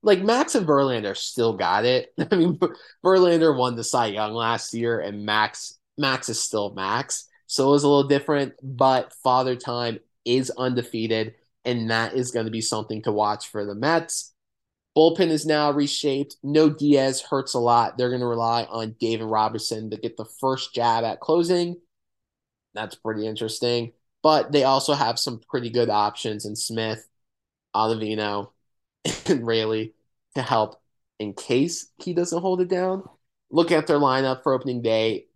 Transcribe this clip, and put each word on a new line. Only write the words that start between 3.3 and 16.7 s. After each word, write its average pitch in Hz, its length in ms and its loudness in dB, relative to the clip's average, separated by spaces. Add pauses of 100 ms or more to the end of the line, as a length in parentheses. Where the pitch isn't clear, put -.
won 123 200 0
the 113 80 -8
Cy 120 220 0
Young 107 280 -4
last 113 400 -2
year, 117 260 -2
and 104 240 -8
Max, 107 540 -2 (180)
Max 135 320 -2
is 110 120 -6
still 101 340 -4
Max. 101 520 -6 (200)
So 135 220 0
it 143 40 6
was 143 120 4
a 143 40 4
little 143 200 4
different, 139 540 0
but 131 500 0 (100)
Father 127 340 2
Time 120 440 -6 (240)
is 127 260 0
undefeated, 113 840 -2 (300)
and 117 260 -2
that 113 240 0
is 123 160 -2
gonna 113 200 -4
be 113 100 -6
something 110 420 -6
to 113 100 -2
watch 104 360 -2
for 104 160 -6
the 104 100 -8
Mets. 160 580 -2 (640)
Bullpen 165 320 6
is 156 160 0
now 151 260 2
reshaped. 143 720 -2
No 147 280 4